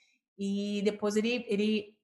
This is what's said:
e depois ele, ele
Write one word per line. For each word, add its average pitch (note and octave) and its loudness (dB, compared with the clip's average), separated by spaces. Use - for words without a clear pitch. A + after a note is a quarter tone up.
e G3+ -2
depois G#3 0
ele, A#3 0
ele G#3 0